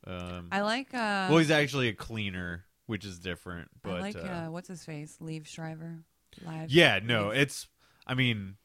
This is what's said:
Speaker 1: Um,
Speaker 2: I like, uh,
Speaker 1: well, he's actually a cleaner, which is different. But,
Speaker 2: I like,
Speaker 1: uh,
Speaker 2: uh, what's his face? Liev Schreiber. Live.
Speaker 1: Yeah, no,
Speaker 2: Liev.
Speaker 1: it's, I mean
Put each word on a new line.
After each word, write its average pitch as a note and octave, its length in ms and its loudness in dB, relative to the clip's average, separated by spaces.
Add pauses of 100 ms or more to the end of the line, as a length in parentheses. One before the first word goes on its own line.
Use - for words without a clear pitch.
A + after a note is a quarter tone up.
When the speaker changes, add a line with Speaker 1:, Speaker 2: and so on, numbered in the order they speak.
Speaker 1:
Um, F2+ 460 -8
Speaker 2:
I G3 120 0
like, A#3 300 -2
uh, G3+ 380 -2
Speaker 1:
well, D#3+ 80 8
he's D#3+ 140 6
actually C#3 360 4
a G#2+ 60 0
cleaner, F#2 680 -6 (220)
which G#2 180 -4
is F2+ 160 -12
different. F2 500 -8 (120)
But, F#2 160 -4
Speaker 2:
I - 20 -2
like, G#3 160 -6
Speaker 1:
uh, - 40 -8
Speaker 2:
uh, E3+ 300 -6
what's F3 160 -10
his F3 180 -14
face? D#3 380 -12
Liev D#3+ 240 -8
Schreiber. D#3+ 560 -12 (420)
Live. D#3+ 280 -8
Speaker 1:
Yeah, C#3 320 10
no, A2 240 4
Speaker 2:
Liev. A2 80 0
Speaker 1:
it's, C#3+ 320 2 (360)
I B2+ 100 -6
mean G#2+ 500 0